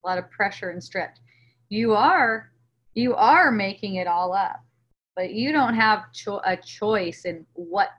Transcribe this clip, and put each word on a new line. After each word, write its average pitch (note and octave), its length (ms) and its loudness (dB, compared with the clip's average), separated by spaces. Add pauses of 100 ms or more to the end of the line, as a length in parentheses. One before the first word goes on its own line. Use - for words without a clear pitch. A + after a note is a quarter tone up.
A F3 40 -6
lot F#3 100 -2
of F3+ 140 -8
pressure G3+ 380 -6
and F3 140 -12
stress. - 340 -10 (520)
You A3 240 0
are, A#3+ 580 2 (420)
you A#3+ 220 0
are D4 360 6
making G3 440 -4
it F3+ 120 -4
all F3 240 -2
up, G3 320 -4 (540)
but F#3 160 -4
you B3 180 -2
don't C4 220 2
have A3 400 2
cho-, - 320 -8
a F#3 100 0
choice G3 720 -4
in E3 280 -8
what F3 460 -2